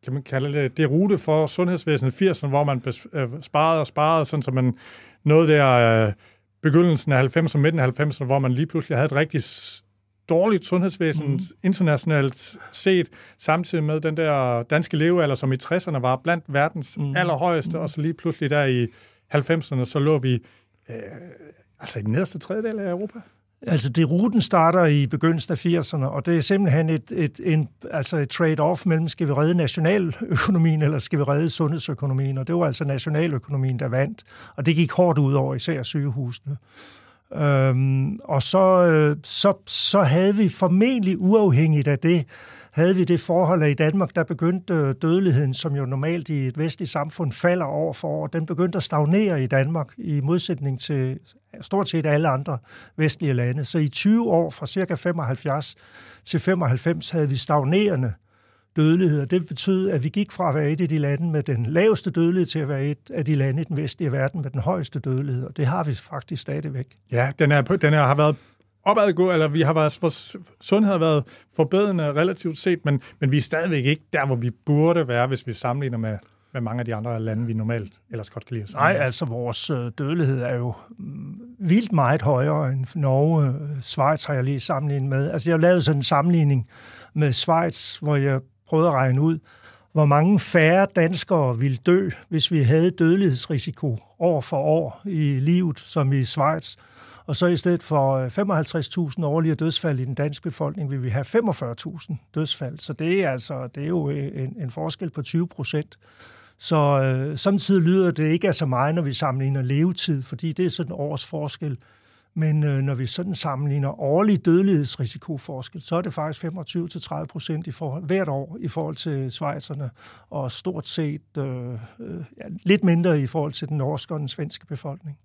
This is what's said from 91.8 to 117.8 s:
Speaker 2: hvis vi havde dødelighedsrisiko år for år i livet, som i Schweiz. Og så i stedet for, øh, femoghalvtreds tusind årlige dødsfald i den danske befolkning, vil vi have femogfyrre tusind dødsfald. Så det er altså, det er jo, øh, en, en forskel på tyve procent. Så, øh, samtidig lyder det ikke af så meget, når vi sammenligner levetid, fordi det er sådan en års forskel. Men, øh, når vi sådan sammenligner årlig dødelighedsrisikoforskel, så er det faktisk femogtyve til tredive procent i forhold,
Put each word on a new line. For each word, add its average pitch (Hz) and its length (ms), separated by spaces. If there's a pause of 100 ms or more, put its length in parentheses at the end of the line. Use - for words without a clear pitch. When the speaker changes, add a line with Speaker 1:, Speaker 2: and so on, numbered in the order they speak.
Speaker 2:
hvis 160 220
vi 151 120
havde 160 280
dødelighedsrisiko 160 1040 (220)
år 165 220
for - 160
år 151 480
i 151 340
livet, 165 400
som 139 340
i 135 100
Schweiz. 147 520 (500)
Og 151 100
så 180 120
i 175 100
stedet 175 260
for, 135 300
øh, 131 160
femoghalvtreds 170 600
tusind 165 360
årlige 156 300
dødsfald 160 440
i 127 60
den 131 80
danske 147 300
befolkning, 151 480
vil 135 120
vi 127 60
have 131 160
femogfyrre 175 500
tusind 160 420 (180)
dødsfald. 156 440
Så - 140
det 175 300
er 156 80
altså, 127 440
det 143 80
er 151 40
jo, 165 220
øh, 139 340
en, 143 180
en 131 80
forskel 160 400
på 151 120
tyve 170 260
procent. - 480 (640)
Så, - 160 (280)
øh, 135 340
samtidig 196 460
lyder 180 280
det 156 200
ikke 175 160
af 175 80
så 160 100
meget, 135 300
når 175 60
vi 139 120
sammenligner 135 480
levetid, 147 600
fordi 156 300
det 185 140
er 175 40
sådan 160 220
en - 80
års 147 260
forskel. 151 520 (580)
Men, 156 280
øh, 139 180
når 135 140
vi 127 100
sådan 180 300
sammenligner 139 640
årlig 175 440
dødelighedsrisikoforskel, 147 1400
så - 140
er 170 60
det 156 120
faktisk 156 280
femogtyve 170 460
til - 140
tredive - 260
procent 160 400
i 151 40
forhold, 151 340